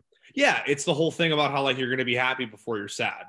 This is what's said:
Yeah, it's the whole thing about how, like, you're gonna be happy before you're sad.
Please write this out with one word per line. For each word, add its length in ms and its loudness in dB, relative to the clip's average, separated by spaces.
Yeah, 320 2
it's 180 0
the 100 2
whole 160 2
thing 220 2
about 180 2
how, 120 0
like, 140 2
you're 140 -2
gonna 140 0
be 100 0
happy 320 0
before 320 -6
you're 100 -8
sad. 400 -6